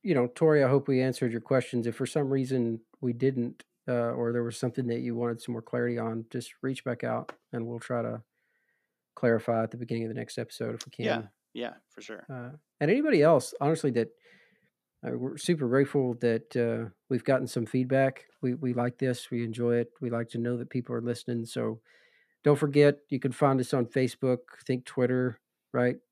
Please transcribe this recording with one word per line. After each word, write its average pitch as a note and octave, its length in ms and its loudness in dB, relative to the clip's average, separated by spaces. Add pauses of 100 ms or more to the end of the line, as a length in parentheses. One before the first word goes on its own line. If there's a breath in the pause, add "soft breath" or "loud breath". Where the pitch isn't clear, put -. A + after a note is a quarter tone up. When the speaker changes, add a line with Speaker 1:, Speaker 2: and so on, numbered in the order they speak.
Speaker 1:
you F#3+ 120 0
know, B2 140 4
Tori, D3+ 360 4
I B2 60 4
hope C#3 180 2
we C3 140 2
answered B2+ 300 0
your A2+ 100 -4
questions. B2 460 0
If A#2 80 -4
for C3+ 100 -4
some C#3+ 240 -2
reason B2+ 520 0 (200)
we B2 120 -2
didn't, B2+ 500 -2 (240)
uh, A#2+ 260 0
or A#2+ 180 -2
there A#2+ 120 0
was A#2 140 -6
something B2 300 -2
that A#2 120 -2
you A#2+ 160 -4
wanted A#2 260 -2
some A#2+ 120 -8
more A#2 80 -6
clarity A#2+ 360 -2
on, A2+ 320 -4
just - 320 -8
reach C3 220 -6
back A#2+ 200 -4
out A#2+ 300 -4 (180)
and A#2 160 -6
we'll A#2+ 120 -8
try A#2+ 220 -4
to A2+ 220 -6 (920)
clarify A2+ 480 2
at A2 80 -4
the B2+ 60 -12
beginning A#2 280 -4
of A2+ 40 -6
the A2 60 -8
next A#2 240 -8
episode A#2 360 -6
if - 100 -12
we C3+ 60 -20
can. B2 340 -4
Speaker 2:
Yeah, G2+ 40 -20 (240)
yeah, A#2+ 220 -8 (140)
for G#2+ 120 -20
sure. - 300 -16
Speaker 1:
Uh, B2 200 -12 (280)
and D3 120 2
anybody C4+ 300 4
else, D3+ 400 6
honestly, D3+ 300 0
that, A2+ 180 0 (960 soft breath)
uh, B2+ 120 -6
we're C3 200 -6
super D3+ 320 0
grateful C3 460 2
that, A2+ 420 -2
uh, A2+ 320 -2 (200)
we've B2 160 0
gotten C3 220 2
some A#2+ 180 -2
feedback. C3+ 600 0 (140)
We, B2 140 0
we B2+ 180 -2
like A#2+ 260 -2
this. B2+ 320 -2
We A#2+ 120 -2
enjoy A#2+ 340 0
it. A#2 140 -2 (100)
We B2 80 -4
like A#2 200 -4
to - 100 -8
know A#2+ 180 -2
that A#2+ 120 -8
people B2 260 -4
are A#2 60 -2
listening. A#2 440 -4
So A2+ 360 -4 (600 soft breath)
don't D3 160 8
forget, C#3+ 400 6 (100)
you C3+ 100 -2
can B2+ 140 -2
find C3+ 280 4
us B2 120 -2
on B2+ 140 2
Facebook, B2+ 520 0 (140)
I - 120 -20
think B2+ 200 -2
Twitter, B2+ 560 0 (320)
right? B2 240 2 (140)